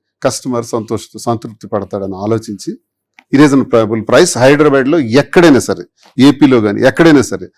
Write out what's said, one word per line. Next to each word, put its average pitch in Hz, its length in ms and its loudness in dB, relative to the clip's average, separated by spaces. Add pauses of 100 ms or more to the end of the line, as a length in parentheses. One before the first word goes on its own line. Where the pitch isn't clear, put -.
(240)
కస్టమర్ 123 420 -6
సంతోష-, 113 520 -10
సంతృప్తి 110 500 -8
పడతాడని 98 480 -8
ఆలోచించి 107 560 -8 (640)
ఈ 139 40 2
రీజనబుల్ 120 720 2
ప్రైస్ 135 300 2
హైదరాబాద్ 139 500 2
లో 165 120 0
ఎక్కడైనా 131 600 2
సరే, 87 240 -6 (440)
ఏపీలో 135 300 4
గానీ 104 240 -2
ఎక్కడైనా 143 400 4
సరే 90 260 -10 (100)